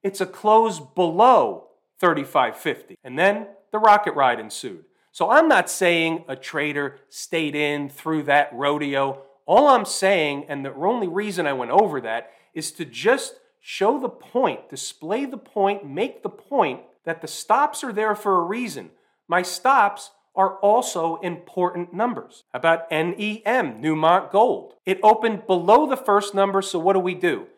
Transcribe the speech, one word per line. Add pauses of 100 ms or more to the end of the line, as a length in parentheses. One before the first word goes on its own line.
It's
a
close
below (320)
thirty-five
fifty.
And
then (220)
the
rocket
ride
ensued. (280)
So
I'm
not
saying
a
trader (100)
stayed
in
through
that
rodeo. (240)
All
I'm
saying,
and
the
only
reason
I
went
over
that, (220)
is
to
just (260)
show
the
point,
display
the
point,
make
the
point (240)
that
the
stops
are
there
for
a
reason. (360)
My
stops (240)
are
also
important
numbers.
How
about
N
E
M,
Newmont
Gold? (120)
It
opened
below
the
first
number,
so
what
do
we
do? (120)